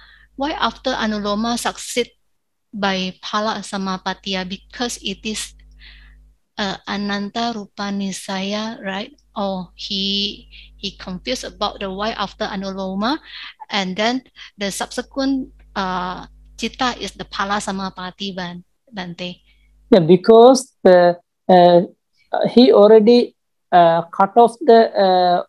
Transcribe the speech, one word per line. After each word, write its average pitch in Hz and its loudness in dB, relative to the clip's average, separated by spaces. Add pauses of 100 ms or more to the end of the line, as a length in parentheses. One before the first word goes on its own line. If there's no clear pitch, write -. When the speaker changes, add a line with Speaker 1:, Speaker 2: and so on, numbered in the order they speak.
(340)
Speaker 1:
Why 277 -6
after 262 -6
Anuloma 214 -4
succeed - -6 (640)
by 190 -4
Pala 214 -4
Samapatiya? 190 -6
Because 196 -10
it 190 -12
is, - -10 (1040)
uh, 196 -6 (140)
Ananta 202 -6
Rupanisaya, 202 -8
right? 202 -10 (240)
Oh, 190 -6
he, 202 -6 (260)
he - -12
confused 220 -10
about 202 -8
the 202 -8
why 190 -6
after 208 -8
Anuloma, 196 -6 (480)
and 185 -4
then 233 -2 (320)
the 202 -6
subsequent, 269 -6 (220)
uh, 185 -6 (320)
Chitta 233 -4
is 196 -10
the 185 -14
Pala 202 -4
Samapati, 190 -10
Ban-, 175 -10 (260)
Bante. 180 -12 (480)
Speaker 2:
Yeah, 208 6
because 226 6
the, 175 6 (320)
uh, 175 8 (680)
he 247 6
already, 220 6 (340)
uh, 170 4
cut 196 0
off 233 6
the, 233 6
uh, 180 2